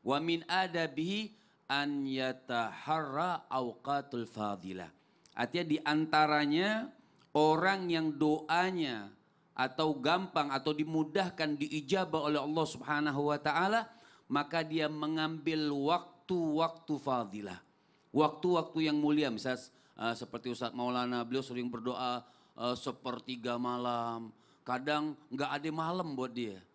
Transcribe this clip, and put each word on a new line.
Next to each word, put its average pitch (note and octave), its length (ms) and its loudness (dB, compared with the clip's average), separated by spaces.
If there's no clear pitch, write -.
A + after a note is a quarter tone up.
"Wa C3 180 0
min E3 260 0
adabihi F3 880 0
an C#3+ 380 0
yataharra C3+ 1400 -2
awqatul C3 760 -2
fadilah." F#2+ 640 -6
Artinya E3 320 0
di D3+ 160 4
antaranya D#3 1040 4
orang E3 560 4
yang D#3+ 240 2
doanya D#3 960 2
atau D3 400 2
gampang D3+ 560 0
atau C#3 240 0
dimudahkan D#3 800 0
diijabah D#3 720 0
oleh D3+ 160 2
Allah D3+ 240 0
Subhanahu D3 640 0
wa D3 80 0
taala, F#3+ 480 2
maka C#3+ 400 0
dia D#3 240 0
mengambil D#3 800 0
waktu-waktu D#3+ 1300 0
fadilah. G#2 600 -2
Waktu-waktu D#3+ 800 2
yang D3 80 2
mulia, D3 320 4
misalnya, B2 320 -4
eh, A#2 240 -2
seperti A#2+ 320 -8
Ustadz A#2 240 -4
Maulana, B2 480 -2
beliau B2+ 240 -4
sering B2 240 -6
berdoa, B2 560 -4
eh, B2 160 0
sepertiga A#2+ 880 -6
malam. A#2+ 720 -2
Kadang D3 480 -2
nggak C3+ 240 -4
ada C#3+ 160 -4
malam D#3+ 480 -4
buat B2 160 -4
dia A2 240 -6